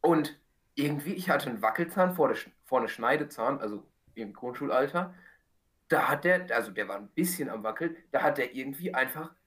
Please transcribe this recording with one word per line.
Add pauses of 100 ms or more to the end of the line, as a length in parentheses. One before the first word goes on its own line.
und (360)
irgendwie,
ich
hatte
einen
Wackelzahn,
vor
der
Sch-, (120)
vorne
Schneidezahn,
also (280)
im
Grundschulalter, (760)
da
hat
der,
also
der
war
ein
bisschen
am
Wackeln, (160)
da
hat
der
irgendwie
einfach (160)